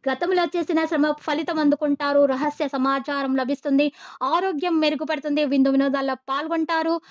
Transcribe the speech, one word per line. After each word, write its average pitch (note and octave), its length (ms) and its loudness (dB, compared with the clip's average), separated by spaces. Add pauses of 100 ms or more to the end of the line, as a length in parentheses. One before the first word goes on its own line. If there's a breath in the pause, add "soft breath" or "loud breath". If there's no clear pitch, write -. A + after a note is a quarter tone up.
(120)
గతంలో F4 320 0
చేసిన E4+ 400 -2
శ్రమ D4+ 260 0
ఫలితం D#4 480 -4
అందుకుంటారు. C#4+ 640 2
రహస్య C#4 440 -2
సమాచారం C4+ 680 -2
లభిస్తుంది. C#4 560 0 (300 loud breath)
ఆరోగ్యం E4 580 0
మెరుగుపడుతుంది. D4+ 640 0
విందు C4+ 240 4
వినోదాల్లో C4+ 460 2
పాల్గొంటారు. D#4+ 880 -2 (100)